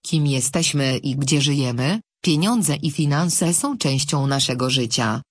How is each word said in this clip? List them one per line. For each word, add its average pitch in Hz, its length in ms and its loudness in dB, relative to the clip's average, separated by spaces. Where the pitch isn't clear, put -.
kim 151 200 0
jesteśmy 139 720 0
i 135 180 -4
gdzie 143 240 2
żyjemy, 139 600 0
pieniądze 175 520 2
i 147 140 -2
finanse 160 640 0
są 269 240 -2
częścią 139 480 0
naszego 131 440 0
życia 120 600 0